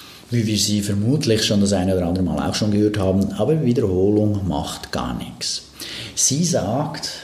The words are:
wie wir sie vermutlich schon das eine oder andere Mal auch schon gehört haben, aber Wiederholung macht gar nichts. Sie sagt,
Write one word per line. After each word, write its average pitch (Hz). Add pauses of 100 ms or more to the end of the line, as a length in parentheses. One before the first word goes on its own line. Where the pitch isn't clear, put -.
(300)
wie 117
wir 107
sie 104
vermutlich 110
schon 101
das 98
eine 95
oder 90
andere 92
Mal 76
auch -
schon 107
gehört 104
haben, 95
aber 143
Wiederholung 104
macht -
gar 62
nichts. - (520)
Sie 147
sagt, 131 (160)